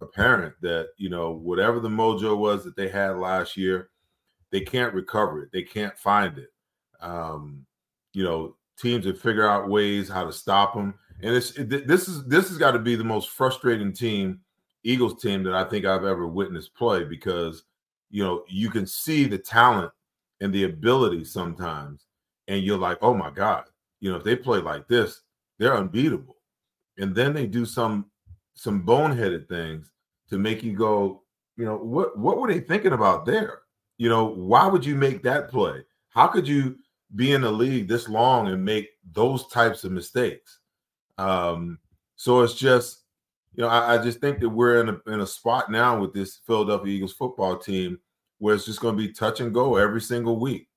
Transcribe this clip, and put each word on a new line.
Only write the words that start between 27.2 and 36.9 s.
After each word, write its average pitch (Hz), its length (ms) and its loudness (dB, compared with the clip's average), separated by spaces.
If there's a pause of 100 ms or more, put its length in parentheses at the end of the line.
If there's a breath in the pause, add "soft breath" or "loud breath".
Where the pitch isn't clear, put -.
they 135 140 -4
do 117 180 -2
some, 107 400 -4 (480)
some 101 320 -4
boneheaded 120 600 2
things 80 420 -8 (400)
to 98 80 -4
make 107 240 -2
you 110 140 -6
go, 104 480 0 (320)
you 117 80 -6
know, 107 120 -4
"What, 127 400 -4
what 202 220 0
were 247 120 0
they 165 100 0
thinking 190 320 0
about 95 340 2
there?" 214 360 -2 (360)
You 117 120 2
know, 113 160 4
why 107 400 4
would 185 180 2
you 143 100 -2
make 135 280 0
that 135 260 0
play? 82 340 -2 (280)
How 131 160 6
could - 200 0
you 135 300 0 (380)